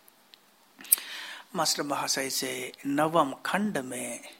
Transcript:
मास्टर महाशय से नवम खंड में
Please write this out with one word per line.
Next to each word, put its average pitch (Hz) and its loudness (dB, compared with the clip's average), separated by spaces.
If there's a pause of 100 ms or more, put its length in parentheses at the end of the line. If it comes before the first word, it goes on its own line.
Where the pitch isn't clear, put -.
(1600)
मास्टर 165 2
महाशय 135 0
से 127 -2 (160)
नवम 151 4 (120)
खंड 190 2
में 123 -4 (200)